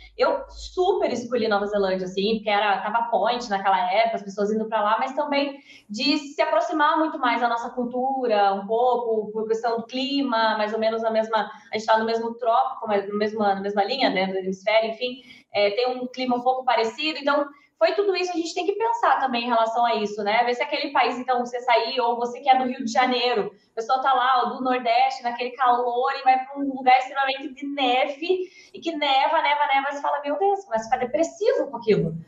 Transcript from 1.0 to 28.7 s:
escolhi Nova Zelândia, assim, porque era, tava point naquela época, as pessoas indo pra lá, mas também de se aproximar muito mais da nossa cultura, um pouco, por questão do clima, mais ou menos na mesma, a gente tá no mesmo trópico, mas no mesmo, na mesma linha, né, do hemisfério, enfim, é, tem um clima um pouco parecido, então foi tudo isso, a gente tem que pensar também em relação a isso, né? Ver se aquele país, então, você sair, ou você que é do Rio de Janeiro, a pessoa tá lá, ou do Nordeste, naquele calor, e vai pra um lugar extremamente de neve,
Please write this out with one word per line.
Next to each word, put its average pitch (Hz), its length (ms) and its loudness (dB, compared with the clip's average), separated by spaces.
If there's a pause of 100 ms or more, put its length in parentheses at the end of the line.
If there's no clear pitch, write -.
escolhi 240 340 -2
Nova 202 200 2
Zelândia, 190 400 0
assim, 196 300 0
porque 220 120 -6
era, 208 320 2
tava - 300 -2
point 240 400 0
naquela 196 280 2 (140)
época, 226 240 2
as 196 60 -8
pessoas 202 280 -2
indo 220 160 -2
pra 220 160 -2
lá, 214 160 2
mas 262 160 -4
também 285 440 -2 (320)
de 277 260 0
se - 240 -4
aproximar 320 580 2
muito 311 200 0
mais 240 240 0
da 240 80 2
nossa 247 180 -4
cultura, 247 840 0
um 202 120 -6
pouco, 226 640 2
por 220 160 -4
questão 226 300 0
do 220 100 -4
clima, 247 680 0
mais 214 160 -2
ou 220 60 -4
menos 226 240 0
na 226 80 0
mesma, 220 400 0 (200)
a 214 60 -6
gente 214 100 -6
tá 226 120 4
no 226 80 -2
mesmo 226 260 -2
trópico, 233 560 0
mas 202 180 0
no 202 120 -4
mesmo, 214 220 -2
na 196 200 2
mesma 202 240 0
linha, 247 240 0
né, 190 180 0
do 190 120 -4
hemisfério, 208 540 0
enfim, 254 280 -8 (320)
é, 202 200 2
tem 247 140 0
um 254 200 -4
clima 247 280 -4
um 240 80 -2
pouco 254 220 0
parecido, 247 540 0
então 285 280 0 (320)
foi 339 140 4
tudo 392 240 2
isso, 359 160 -2
a - 40 -4
gente 330 180 -4
tem 359 120 -4
que 403 60 0
pensar 453 480 2
também 247 240 -2
em 247 40 -4
relação 226 380 2
a 233 80 2
isso, 208 300 -4
né? 220 180 2
Ver 240 100 2
se 247 120 -2
aquele 285 260 -4
país, 254 260 2
então, 247 220 -2
você 240 220 -4
sair, 240 400 0
ou 240 160 0
você 240 240 -6
que 269 100 2
é 262 80 6
do 262 60 0
Rio 254 200 -4
de 220 60 -4
Janeiro, 240 640 0 (180)
a - 60 -20
pessoa 247 260 0
tá 269 100 4
lá, 247 300 4
ou 233 140 -2
do 254 80 -6
Nordeste, 254 580 2
naquele 240 300 -4
calor, 247 680 2
e 262 60 -6
vai 262 200 4
pra 285 140 -12
um 277 160 -4
lugar 254 240 4
extremamente 269 560 -2
de 285 140 -10
neve, 285 840 0 (240)